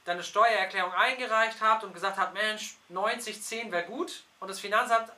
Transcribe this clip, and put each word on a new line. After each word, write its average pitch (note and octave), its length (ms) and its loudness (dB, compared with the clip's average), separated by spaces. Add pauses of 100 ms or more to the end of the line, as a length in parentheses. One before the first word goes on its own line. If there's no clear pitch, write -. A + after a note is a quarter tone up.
dann F3 100 -2
eine F3 100 -6
Steuererklärung G3 680 2
eingereicht A3 720 2
habt A3 200 4
und F#3+ 120 -10
gesagt G3 240 -4
habt, F#3 160 0
„Mensch, G#3+ 420 -4 (120)
neunzig G#3+ 540 -4
zehn A3 300 -8
wär E3+ 100 0
gut“, B3 420 -8 (160)
und G3 80 -10
das F#3+ 120 -8
Finanzamt A3+ 580 2